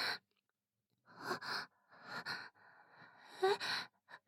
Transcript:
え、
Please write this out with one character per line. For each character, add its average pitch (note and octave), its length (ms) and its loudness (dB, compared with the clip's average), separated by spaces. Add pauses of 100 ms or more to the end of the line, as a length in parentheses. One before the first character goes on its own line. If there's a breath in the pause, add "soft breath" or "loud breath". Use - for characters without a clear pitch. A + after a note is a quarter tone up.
(3500 loud breath)
え、 - 20 10 (840 loud breath)